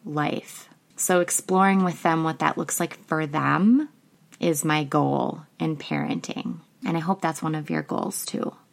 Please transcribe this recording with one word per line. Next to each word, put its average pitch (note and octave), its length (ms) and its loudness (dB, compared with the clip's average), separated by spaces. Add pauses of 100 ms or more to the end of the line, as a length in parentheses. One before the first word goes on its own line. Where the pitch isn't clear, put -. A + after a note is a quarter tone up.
life. - 640 -6 (260)
So - 240 2
exploring F#3+ 640 4
with F3 220 -2
them E3 180 4
what D#3+ 160 -2
that D#3 180 0
looks E3 220 -4
like - 280 -4
for D#3 200 0
them D#3 640 4 (500)
is D#3+ 260 0
my D3+ 200 2
goal C#3 580 0 (160)
in D#3+ 180 -2
parenting. - 840 -6 (240)
And E3+ 120 -2
I E3 40 -2
hope E3+ 200 -2
that's D#3+ 220 -4
one D#3+ 120 -4
of D3+ 160 -8
your D#3 120 -2
goals - 440 -6
too. - 280 -6 (180)